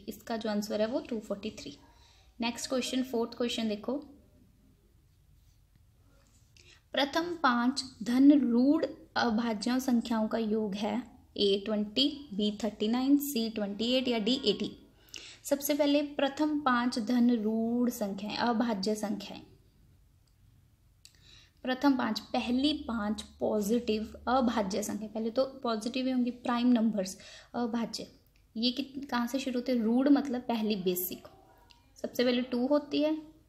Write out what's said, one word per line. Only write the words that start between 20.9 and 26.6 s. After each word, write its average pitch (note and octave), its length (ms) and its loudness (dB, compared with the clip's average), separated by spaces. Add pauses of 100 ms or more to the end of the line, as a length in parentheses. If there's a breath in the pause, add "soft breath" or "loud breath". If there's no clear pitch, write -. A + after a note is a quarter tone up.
प्रथम B3+ 340 2
पांच, A3+ 240 -2
पहली B3+ 520 0
पांच G#3+ 500 -4
पॉजिटिव A3 1040 -2
अभाज्य A3+ 540 2
संख्या, G#3+ 260 -6
पहले A3+ 220 -4
तो C4 140 0
पॉजिटिव A#3+ 600 -4
ही C4 60 0
होंगी, B3 180 0
प्राइम A#3+ 360 -2